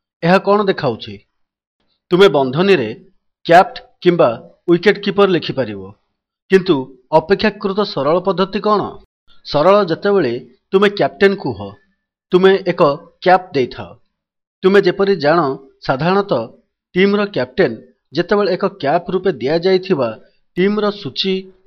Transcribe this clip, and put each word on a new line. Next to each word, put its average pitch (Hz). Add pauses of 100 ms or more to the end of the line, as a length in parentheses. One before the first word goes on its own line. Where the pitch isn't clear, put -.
(240)
ଏହା 175
କ'ଣ 202
ଦେଖାଉଛି? 117 (920)
ତୁମେ 185
ବନ୍ଧନୀରେ 147 (400)
କ୍ୟାପ୍ଟ 170 (220)
କିମ୍ବା 165 (200)
ୱିକେଟ୍ 196
କିପର 202
ଲେଖିପାରିବ। 110 (560)
କିନ୍ତୁ 175 (140)
ଅପେକ୍ଷାକୃତ 196
ସରଳ 165
ପଦ୍ଧତି 190
କ'ଣ? 208 (480)
ସରଳ 190
ଯେତେବେଳେ 160 (240)
ତୁମେ 202
କ୍ୟାପ୍ଟେନ୍ 196
କୁହ, 104 (600)
ତୁମେ 185
ଏକ 175 (380)
କ୍ୟାପ୍ 180
ଦେଇଥାଅ। 117 (680)
ତୁମେ 196
ଯେପରି 196
ଜାଣ, 147 (260)
ସାଧାରଣତଃ 156 (460)
ଟିମ୍ର 202
କ୍ୟାପ୍ଟେନ୍ 135 (360)
ଯେତେବେଳେ 185
ଏକ 180
କ୍ୟାପ୍ 175
ରୂପେ 185
ଦିଆଯାଇଥିବା 156 (380)
ଟିମ୍ର 202
ସୂଚୀ 190 (160)